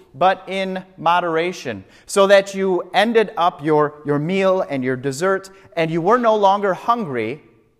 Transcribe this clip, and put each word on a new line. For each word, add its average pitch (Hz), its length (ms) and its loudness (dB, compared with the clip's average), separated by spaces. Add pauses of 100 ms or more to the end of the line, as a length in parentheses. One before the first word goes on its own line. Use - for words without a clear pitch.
(140)
but 185 340 0
in 185 380 -6 (120)
moderation, 165 840 -2 (220)
so 196 220 2
that 196 260 4
you 190 400 -2
ended 220 420 2
up 175 280 -2
your, 151 420 0
your 143 140 -2
meal 185 420 0
and 135 220 -6
your 127 120 -2
dessert, 151 540 -4 (260)
and 165 160 -2
you 170 100 -2
were 202 160 2
no 233 180 2
longer 202 380 2
hungry, 147 680 -4 (380)